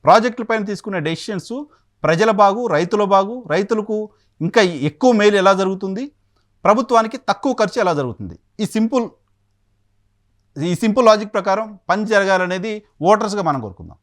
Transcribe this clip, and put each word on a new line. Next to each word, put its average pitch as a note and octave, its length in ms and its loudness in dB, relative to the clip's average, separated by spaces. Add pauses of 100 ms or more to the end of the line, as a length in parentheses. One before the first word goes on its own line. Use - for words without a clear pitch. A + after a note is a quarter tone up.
ప్రాజెక్టుల A3 400 4
పైన A3 180 -2
తీసుకునే G3 360 -8
డెసిషన్స్ F#3+ 640 -8 (380)
ప్రజల F3 280 2
బాగు, G#3 360 2
రైతుల F3+ 360 0
బాగు, G3+ 460 0
రైతులకు G#3+ 600 -2 (320)
ఇంకా G3+ 200 2
ఎక్కువ E3+ 500 0
మేలు G#3 240 4
ఎలా G3 180 4
జరుగుతుంది, G3 580 -4 (540)
ప్రభుత్వానికి A3+ 520 2
తక్కువ - 360 -4
ఖర్చు A3 280 -2
ఎలా F3+ 120 2
జరుగుతుంది, A2+ 460 -8 (200)
ఈ G#3+ 60 -2
సింపుల్, A3+ 400 -2 (1500)
ఈ E3+ 180 -2
సింపుల్ A3+ 300 0
లాజిక్ G#3+ 280 4
ప్రకారం G3+ 460 -4 (100)
పని G3+ 160 -2
జరగాలనేది G3 760 -2 (200)
ఓటర్స్‌గా G#3 400 0
మనం C#3+ 200 -2
కోరుకుందాం. F2+ 420 -16